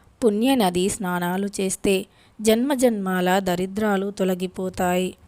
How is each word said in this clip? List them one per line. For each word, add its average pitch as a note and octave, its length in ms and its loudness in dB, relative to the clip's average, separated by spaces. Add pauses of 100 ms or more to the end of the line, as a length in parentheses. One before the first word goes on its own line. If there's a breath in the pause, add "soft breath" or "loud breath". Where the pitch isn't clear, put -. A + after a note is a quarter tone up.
(260 soft breath)
పుణ్య A3+ 300 2
నది F#3 340 2
స్నానాలు F3+ 580 -4
చేస్తే G3 580 -2 (360 soft breath)
జన్మజన్మాల G#3+ 1000 2
దరిద్రాలు F#3+ 720 -2
తొలగిపోతాయి. F#3 1040 -2 (120)